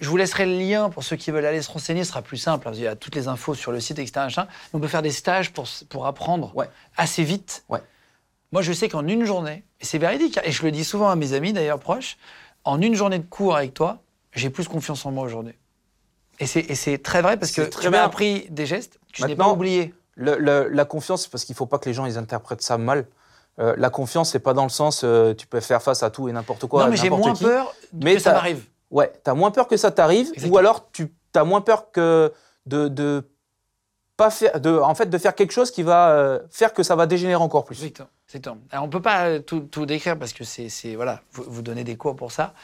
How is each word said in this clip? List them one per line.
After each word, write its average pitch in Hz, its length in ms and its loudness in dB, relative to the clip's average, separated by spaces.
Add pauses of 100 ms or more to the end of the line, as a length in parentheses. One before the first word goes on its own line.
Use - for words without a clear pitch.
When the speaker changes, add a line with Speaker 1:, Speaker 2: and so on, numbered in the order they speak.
Speaker 1:
je 143 100 -6
vous 170 60 2
laisserai 185 300 0
le 185 120 0
lien 202 320 0
pour 143 140 -10
ceux - 100 -6
qui - 160 -6
veulent 151 160 -2
aller 156 160 -2
se - 80 -12
renseigner, 165 320 -4
ce 175 80 -4
sera 123 120 -8
plus 127 160 -12
simple, 151 280 -2
hein. 113 80 -8
Il 110 60 -10
y 117 80 -4
a 110 80 -6
toutes - 180 -16
les 135 140 -4
infos 131 260 -6
sur - 160 -8
le 123 80 -4
site, 147 220 -8
et 135 60 -8
cetera, 139 180 -4
machin. 175 240 -4 (240)
On 156 80 -4
peut 151 80 -4
faire 160 140 -2
des 151 100 -2
stages 180 400 -2
pour 147 100 -10
s-, - 260 -14
pour 131 180 -10
apprendre 143 500 -4
Speaker 2:
Ouais. 135 120 -4 (280)
Speaker 1:
assez 170 260 -2
vite. 185 460 -6
Speaker 2:
Ouais. - 120 -6 (720)
Speaker 1:
Moi, 185 120 0
je 170 100 -2
sais 175 160 -2
qu'en 151 180 -4
une 226 180 0
journée, 180 380 -4 (180)
et - 40 -14
c'est - 140 -4
véridique, 226 400 0
hein, 185 60 0
et 165 60 -2
je 151 140 -4
le 156 80 0
dis 151 100 -4
souvent 208 260 0
à 185 60 4
mes 143 200 0
amis, 160 180 -2
d'ailleurs, 151 260 -2
proches, 233 400 -6 (460)
en 143 180 0
une 226 140 2
journée 196 240 0
de 165 60 -12
cours 190 280 0
avec 139 200 -2
toi, 175 240 -2 (340)
j'ai 127 180 -4
plus 165 160 -6
confiance 147 400 -8
en 139 60 -6
moi 135 120 -6
aujourd'hui. 113 300 -10 (880)
Et 143 60 -4
c'est, 165 220 -2
et 143 60 -4
c'est 143 240 -2
très - 240 0
vrai 202 140 2
parce 180 160 -4
que 160 100 -2
Speaker 2:
C'est 156 80 -2
très - 140 -10
Speaker 1:
tu 180 60 2
m'as 190 80 4
Speaker 2:
bien. 208 80 6
Speaker 1:
appris 202 440 -2
des 151 160 -6
gestes, 185 320 -8 (140)
tu - 100 -8
n'es 147 140 -2
pas 190 80 4
Speaker 2:
Maintenant, 208 100 6
Speaker 1:
oublié. 180 400 0 (220)
Speaker 2:
le, 147 220 0
le, 143 300 4
la 147 160 2
confiance, 156 420 -4
parce - 180 -10
qu'il 120 120 -12
faut 131 100 -4
pas 139 120 -2
que - 100 -6
les 120 60 -4
gens, 131 120 -4
ils 117 120 -6
interprètent 113 440 -8
ça 117 160 -2
mal. 123 280 0 (540)
Euh, 113 160 2
la 127 140 0
confiance, 139 400 -2
c'est 131 100 -2
pas 131 120 0
dans 135 120 2
le 131 40 -2
sens, 151 360 0
euh, 113 300 4
tu - 120 -14
peux 120 140 -4
faire 117 220 0
face 131 220 0
à 110 60 0
tout 131 180 -8
et 117 40 -6
n'importe 117 340 -8
quoi, 139 180 4
Speaker 1:
Non, 131 60 6
mais 226 60 2
j'ai 165 80 2
Speaker 2:
n'importe 185 200 2
Speaker 1:
moins 233 100 4
Speaker 2:
qui. 180 100 -2
Speaker 1:
peur 247 300 2 (180)
Speaker 2:
Mais 160 220 4
Speaker 1:
que 202 60 4
ça 180 100 4
Speaker 2:
t'as 165 60 8
Speaker 1:
m'arrive. 170 280 -2 (260)
Speaker 2:
Ouais, 143 220 2 (120)
t'as 135 100 2
moins 185 180 4
peur 247 160 2
que 220 80 4
ça 202 160 4
t'arrive, 196 360 4
Speaker 1:
Exactement. 175 260 0
Speaker 2:
ou 196 40 10
alors 214 340 6
tu, 156 200 -8 (200)
t'as 156 120 6
moins 190 160 4
peur 214 320 2
que 165 400 4 (340)
de, 147 220 0
de 143 400 -2 (880)
pas 214 140 6
faire, 214 300 2
de, 160 180 2
en 151 160 4
fait, 220 120 0
de 175 120 0
faire 185 160 2
quelque 196 180 2
chose 247 200 0
qui 180 100 -4
va, 175 280 6
euh, 139 280 4 (120)
faire 220 220 2
que 185 120 2
ça 180 120 2
va 170 100 4
dégénérer 175 360 2
encore 151 220 2
plus. 117 120 -14
Speaker 1:
Exactement. 139 320 -14 (200)
Exactement. 127 280 -12 (160)
Alors, 139 120 -6
on 151 40 -8
peut 175 140 -6
pas, 190 240 2
euh, 160 120 0
tout, 156 220 -6
tout 147 260 -8
décrire 151 320 -2
parce 127 140 -10
que - 120 -16
c'est, 117 240 -12
c'est, 113 260 -10
voilà, 123 260 -6 (120)
vous, - 140 -14
vous 120 160 -12
donnez 117 220 -8
des 117 120 -8
cours 135 200 -6
pour 123 160 -12
ça. - 320 -6